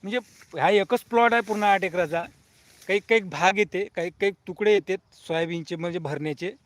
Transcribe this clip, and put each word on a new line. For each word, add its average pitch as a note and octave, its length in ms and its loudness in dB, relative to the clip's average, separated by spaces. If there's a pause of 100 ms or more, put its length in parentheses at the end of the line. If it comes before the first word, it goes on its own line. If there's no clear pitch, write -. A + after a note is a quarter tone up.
म्हणजे G#3+ 140 -4 (360)
हा D3+ 160 2
एकच G#3 320 2
प्लॉट A#3 300 2
आहे A#3 100 2
पूर्ण G#3 220 -4
आठ G3 200 4
एकराचा. E3+ 380 -2 (640)
काही G3 120 0
काही A3+ 220 2
भाग F3+ 360 2
येते, F#3+ 260 -2 (120)
काही E3+ 140 -4
काही G3+ 220 -2 (140)
तुकडे G#3 260 2
येतात F#3+ 440 0
सोयाबीनचे, E3 600 -6
म्हणजे F3 220 -6
भरण्याचे. D3+ 520 -6 (160)